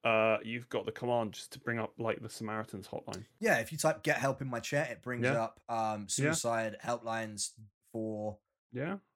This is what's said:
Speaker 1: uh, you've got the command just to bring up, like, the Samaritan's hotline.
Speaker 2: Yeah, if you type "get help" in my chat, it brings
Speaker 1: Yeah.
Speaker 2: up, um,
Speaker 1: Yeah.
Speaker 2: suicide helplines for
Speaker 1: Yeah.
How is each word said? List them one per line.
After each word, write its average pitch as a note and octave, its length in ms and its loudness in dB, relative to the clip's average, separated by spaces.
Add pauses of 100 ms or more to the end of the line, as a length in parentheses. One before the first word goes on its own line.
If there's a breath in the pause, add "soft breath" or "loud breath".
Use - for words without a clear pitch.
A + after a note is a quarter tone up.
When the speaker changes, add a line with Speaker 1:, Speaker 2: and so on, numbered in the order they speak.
Speaker 1:
uh, A2 400 6
you've A#2+ 260 -6
got A2 160 0
the A2 60 -2
command A#2+ 420 0
just - 180 -14
to C3+ 80 -14
bring A#2 200 0
up, G#2+ 180 -4
like, A2+ 240 0
the A2+ 80 -10
Samaritan's G#2+ 580 -6
hotline. - 380 -8 (140)
Speaker 2:
Yeah, G#3 200 4
if A2+ 100 -4
you D#3+ 80 -8
type D#3 240 2
"get D3 160 2
help" C#3 220 2
in C3+ 80 -4
my B2 120 -2
chat, C#3+ 300 0
it A2+ 120 -10
brings B2 280 0
Speaker 1:
Yeah. - 20 4
Speaker 2:
up, A2+ 360 0
um, A2 480 0
Speaker 1:
Yeah. D3+ 220 4
Speaker 2:
suicide A2+ 440 0
helplines A2+ 720 -2 (400)
for G#2+ 480 -4 (320)
Speaker 1:
Yeah. D#3 260 -4 (200)